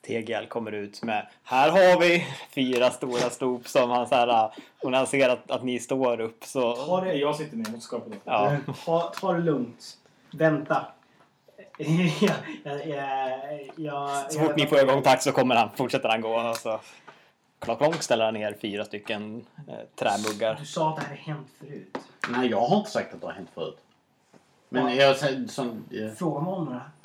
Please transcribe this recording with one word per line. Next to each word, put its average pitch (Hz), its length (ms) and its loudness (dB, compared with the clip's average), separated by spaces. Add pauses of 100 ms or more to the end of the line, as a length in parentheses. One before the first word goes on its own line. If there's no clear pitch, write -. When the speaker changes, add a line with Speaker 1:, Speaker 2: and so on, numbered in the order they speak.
Speaker 1:
T 113 160 -4
G 110 100 -8
L 104 140 -4
kommer 110 260 -6
ut 104 300 -10
med, 110 240 -4 (160)
här 135 280 4
har 180 300 8
vi 170 240 4 (260)
fyra 127 400 2
stora 123 400 -2
stop 123 340 -2
som 123 260 2
han 123 180 2
så 147 60 2
här, 117 360 4 (320)
och 131 80 -4
när 127 80 2
han 131 80 2
ser 135 220 4
att, 123 220 0
att 123 140 -4
ni 123 140 -2
står 120 420 0
upp 113 240 -6
så 120 320 0
Speaker 2:
Ta 165 240 -2
det, 185 140 -2
jag 147 220 0
sitter 151 200 -8
med 113 160 -6
mot 120 100 -12
skapet. 113 300 -10 (120)
Speaker 1:
Ja. 117 320 2 (280)
Speaker 3:
Ta, 170 160 2 (200)
ta 185 120 0
det 170 100 0
lugnt. 131 560 -4 (340)
Vänta. 156 580 0
<laughs> - 40 -20 (840)
Ja, 160 560 2 (300)
ja, 139 760 -6 (380)
ja, 143 540 -4
Speaker 1:
Så 156 80 -4
Speaker 3:
jag 156 80 4
Speaker 1:
fort 151 100 2
ni 151 60 4
Speaker 3:
väntar 135 40 4
Speaker 1:
får 143 100 4
Speaker 3:
på 139 60 8
Speaker 1:
ögonkontakt 135 400 6
så 143 100 2
kommer 127 220 4
han, 110 220 4
fortsätter 127 320 0
han 113 120 2
gå 110 140 -4
och 117 220 0
så 110 240 -4 (800)
klonk, 117 200 -4
klonk, 151 240 2
ställer 113 220 2
han 110 100 2
ner 107 280 -4
fyra 104 220 -4
stycken, 107 600 -8 (240)
eh, 123 60 -12 (220)
trämuggar. 107 640 0
Speaker 3:
Du 151 60 -12
sa 160 240 0
att 156 60 -6
det - 60 -8
här 139 60 -8
har 143 80 -12 (180)
hänt 127 140 -12 (120)
förut. 139 380 -14 (320)
Speaker 4:
Nej, 123 200 0
jag 101 100 2
har 190 160 4
inte 208 140 -2
sagt - 240 -6
att - 60 -16
det 90 60 -10
har 85 80 -10
hänt 92 200 -16
förut. 80 240 -10 (920)
Men 127 200 0
Speaker 3:
Ja. 123 40 -2
Speaker 4:
jag 135 240 6
säger 131 320 -2
som, 113 420 -8
ja. 110 200 -8
Speaker 3:
Frågan 156 340 -4
var 190 120 -4
om 170 80 -4
några 123 180 -10 (220)